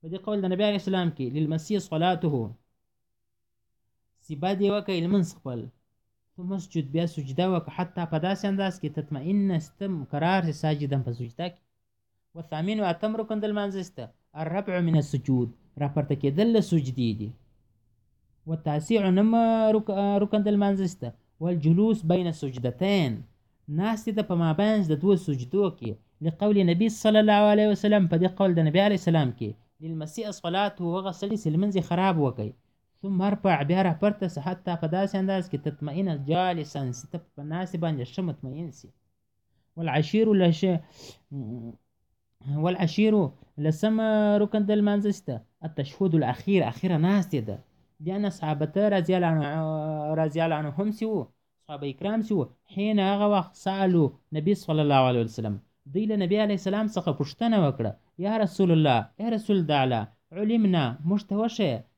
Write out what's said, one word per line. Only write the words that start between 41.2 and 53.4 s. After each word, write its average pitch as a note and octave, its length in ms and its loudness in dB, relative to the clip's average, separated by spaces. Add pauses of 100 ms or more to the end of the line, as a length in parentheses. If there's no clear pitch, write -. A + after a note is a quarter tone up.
والعشیر، F#3 500 2 (440)
لسم D#3 420 0 (420)
رکن G#3+ 240 0
د G3+ 40 -2
لمانځه G#3 460 2
چې - 100 -20
ده، B2+ 100 -6 (260)
التشهد D#3+ 520 -4
الاخیر، D#3+ 480 2
اخیره D#3+ 340 -2
ناستې E3+ 520 2
ده. G2+ 80 -8 (440)
لأن F#3+ 300 -4
صحابته D#3 580 -2
رضی F#3 260 2
الله F3 120 2
عنه، D#3 880 -2
رضی D#3 260 0
الله E3 140 2
عنهم D3+ 360 -4
سي A3 140 -6
وو، G#3 220 -4 (400)
صحابه C#3+ 260 -8
کرام G#3 300 -4
سي G#3+ 120 -2
وو، D#3 100 0 (300)
حين، G#3 260 0
هغه G3+ 280 2
وخت، G3 260 0